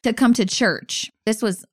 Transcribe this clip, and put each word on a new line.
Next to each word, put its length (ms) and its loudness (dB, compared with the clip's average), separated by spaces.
to 100 0
come 220 4
to 100 0
church. 680 -2
This 160 -2
was 320 -2